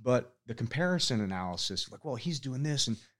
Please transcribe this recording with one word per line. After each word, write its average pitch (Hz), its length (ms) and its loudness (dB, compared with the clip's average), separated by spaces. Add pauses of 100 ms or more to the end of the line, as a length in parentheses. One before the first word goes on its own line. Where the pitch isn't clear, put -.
But 123 320 2 (140)
the 117 80 -8
comparison 135 680 2
analysis, 92 680 -2
like, - 140 -16
"Well, 147 100 -4
he's 151 240 -4
doing 131 240 -4
this 147 240 2
and 113 100 0 (240)